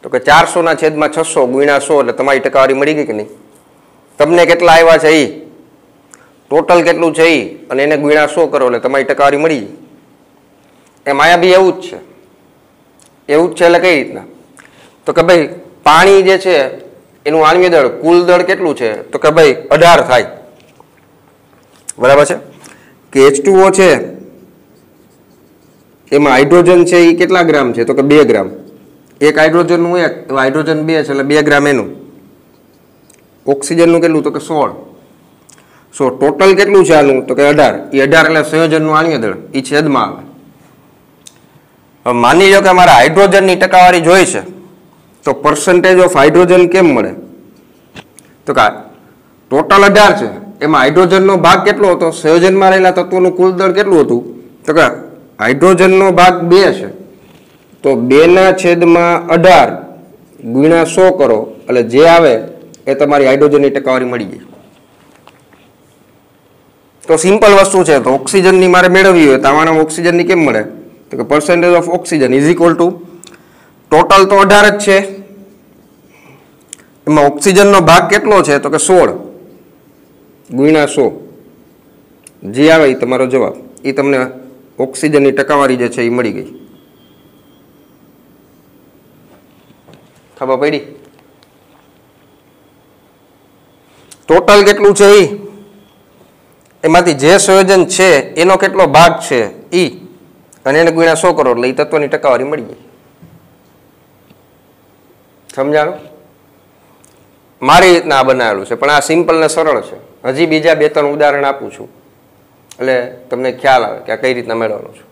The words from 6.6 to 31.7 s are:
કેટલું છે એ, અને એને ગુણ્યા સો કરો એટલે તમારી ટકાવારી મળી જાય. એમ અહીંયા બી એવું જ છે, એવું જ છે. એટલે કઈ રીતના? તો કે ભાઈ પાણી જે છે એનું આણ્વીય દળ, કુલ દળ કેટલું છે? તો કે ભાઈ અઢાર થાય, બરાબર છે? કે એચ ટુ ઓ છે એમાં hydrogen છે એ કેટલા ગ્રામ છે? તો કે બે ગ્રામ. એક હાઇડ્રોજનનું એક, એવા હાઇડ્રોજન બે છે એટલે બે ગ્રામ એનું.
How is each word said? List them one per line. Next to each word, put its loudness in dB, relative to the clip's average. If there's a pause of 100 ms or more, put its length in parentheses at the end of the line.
કેટલું -2
છે 2 (120)
એ, -2 (300)
અને -4
એને -2
ગુણ્યા 0
સો 0
કરો -2
એટલે -2
તમારી -2
ટકાવારી 0
મળી -4
જાય. -20 (1200)
એમ -4
અહીંયા 2
બી 2
એવું 2
જ -18
છે, -16 (1400)
એવું 2
જ -12
છે. 0
એટલે 4
કઈ 2
રીતના? -8 (800)
તો -6
કે 0
ભાઈ 2 (380)
પાણી 4
જે 2 (100)
છે 0 (720)
એનું 0
આણ્વીય 2
દળ, 2 (140)
કુલ 2 (120)
દળ 2
કેટલું -4
છે? -4 (220)
તો -8
કે 0
ભાઈ 4 (220)
અઢાર 4 (100)
થાય, 0 (1700)
બરાબર 2
છે? -6 (720)
કે -2
એચ 4
ટુ 0 (140)
ઓ 4 (100)
છે 4 (2250)
એમાં 2
hydrogen 4
છે 2 (120)
એ 2
કેટલા 0
ગ્રામ 0
છે? -4
તો -4
કે 0
બે 4
ગ્રામ. 0 (720)
એક 0
હાઇડ્રોજનનું 0
એક, -6 (140)
એવા -4
હાઇડ્રોજન -4
બે -2
છે 0 (120)
એટલે -4
બે 0
ગ્રામ 0
એનું. -4 (1600)